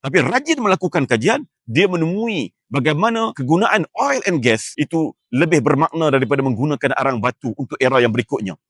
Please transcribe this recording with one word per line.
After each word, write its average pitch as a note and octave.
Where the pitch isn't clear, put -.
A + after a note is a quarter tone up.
tapi C#3
rajin C#4+
melakukan F#3
kajian, D3+
dia C3+
menemui F3+
bagaimana G#3
kegunaan E3
oil C4+
and F3
gas A2
itu D3+
lebih D#3
bermakna D3+
daripada C3+
menggunakan C3+
arang C3
batu B2
untuk -
era C3
yang A#2
berikutnya. G#2+